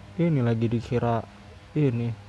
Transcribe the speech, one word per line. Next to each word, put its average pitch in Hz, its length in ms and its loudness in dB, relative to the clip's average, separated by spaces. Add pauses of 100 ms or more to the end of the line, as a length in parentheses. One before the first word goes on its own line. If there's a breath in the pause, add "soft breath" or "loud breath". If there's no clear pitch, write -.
(180)
ini 165 240 4
lagi 117 240 2
dikira 117 560 0 (560)
ini, 120 320 2 (180)